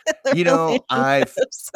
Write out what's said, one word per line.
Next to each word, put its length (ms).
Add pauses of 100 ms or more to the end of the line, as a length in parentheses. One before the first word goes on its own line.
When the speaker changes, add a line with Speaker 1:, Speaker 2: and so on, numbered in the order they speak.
(240)
Speaker 1:
The 120
Speaker 2:
You 80
know, 340 (100)
I've, 340 (140)
Speaker 1:
relationships. 400